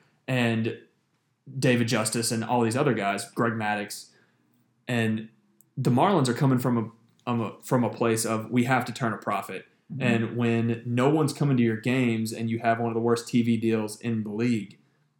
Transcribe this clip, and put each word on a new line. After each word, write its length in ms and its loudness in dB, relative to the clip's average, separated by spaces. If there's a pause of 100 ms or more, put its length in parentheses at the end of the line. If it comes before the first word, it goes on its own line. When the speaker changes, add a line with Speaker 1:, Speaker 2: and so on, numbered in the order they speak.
(280)
Speaker 1:
and 500 0 (800)
David 300 2
Justice 440 -2
and 120 -2
all 180 0
these 160 2
other 160 2
guys, 380 -4
Greg 220 -2
Maddux. 520 -6 (800)
And 420 0 (480)
the 140 2
Marlins 360 4
are 60 2
coming 260 2
from 180 0
a, 520 -8
um, 120 0
a, 100 -4 (100)
from 220 0
a 60 0
place 360 0
of, 260 -4
"We 140 2
have 200 2
to 80 -8
turn 200 -2
a 40 -8
profit." 480 -6 (260)
Speaker 2:
Mm-hmm. 120 -8
Speaker 1:
And 340 0
when 480 0
no 240 2
one's 240 2
coming 240 2
to 60 4
your 140 2
games 560 0
and 160 -4
you 100 -4
have 200 0
one 100 -2
of 40 -4
the 80 -2
worst 260 2
T 140 2
V 160 2
deals 440 -2
in 220 -2
the 80 -10
league, 460 -2 (420)